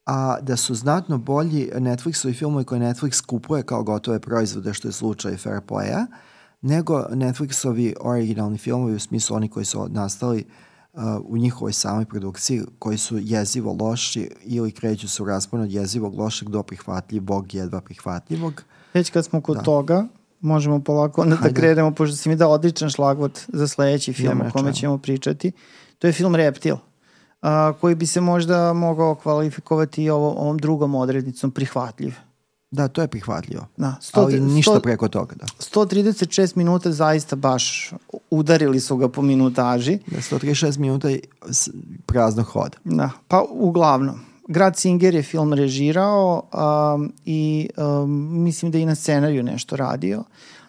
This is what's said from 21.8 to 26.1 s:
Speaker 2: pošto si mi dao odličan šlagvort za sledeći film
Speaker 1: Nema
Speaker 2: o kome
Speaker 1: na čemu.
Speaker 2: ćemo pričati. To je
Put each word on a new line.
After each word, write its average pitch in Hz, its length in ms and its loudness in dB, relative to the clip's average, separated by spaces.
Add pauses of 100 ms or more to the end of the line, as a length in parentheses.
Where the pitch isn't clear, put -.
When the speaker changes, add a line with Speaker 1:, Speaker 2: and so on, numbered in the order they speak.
Speaker 2:
pošto 151 260 0
si - 120 -2
mi 160 80 4
dao 160 140 6
odličan 156 400 2
šlagvort 139 580 0
za 147 200 0
sledeći 139 440 0
film 127 180 0
Speaker 1:
Nema 123 140 0
Speaker 2:
o 117 80 -2
kome 135 120 0
Speaker 1:
na 139 60 0
čemu. 131 100 -4
Speaker 2:
ćemo 143 180 0
pričati. 147 540 -2 (460)
To - 80 2
je 175 60 6